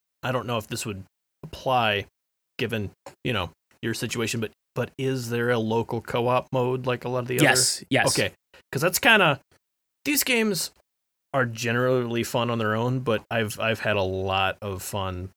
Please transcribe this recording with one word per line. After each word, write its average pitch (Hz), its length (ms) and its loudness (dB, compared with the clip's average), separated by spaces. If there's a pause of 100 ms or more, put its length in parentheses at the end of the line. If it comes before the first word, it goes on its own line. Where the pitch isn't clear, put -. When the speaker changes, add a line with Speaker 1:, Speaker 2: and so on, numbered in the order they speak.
(240)
Speaker 1:
I 127 80 -2
don't 120 160 -2
know 120 100 -2
if 107 100 -4
this - 180 -6
would 98 180 -8 (400)
apply 113 640 0 (500)
given, 107 340 -4 (320)
you 127 100 -2
know, 92 180 -2 (320)
your 113 100 -2
situation, 117 460 -4
but, 110 120 -4 (240)
but 120 220 -4
is 131 320 -4
there 120 220 0
a 120 80 2
local 110 420 0
co-op 123 500 0
mode 127 360 -2
like 123 180 -2
a 123 40 -4
lot 127 100 -2
of 123 80 -6
the 123 100 -4
other? 139 60 6
Speaker 2:
Yes, 127 460 2
yes. 123 180 4
Speaker 1:
Okay, 110 240 2 (400)
'cause 131 100 -4
that's 185 180 0
kinda, 190 400 6 (640)
these 285 180 2
games 220 480 0 (640)
are 131 120 2
generally 117 800 0
fun 120 280 0
on 117 80 0
their 107 160 2
own, 123 240 0
but 117 320 0
I've, 113 280 -2
I've 110 200 0
had 107 160 0
a 98 80 2
lot 95 580 0
of 95 220 -6
fun 92 540 -6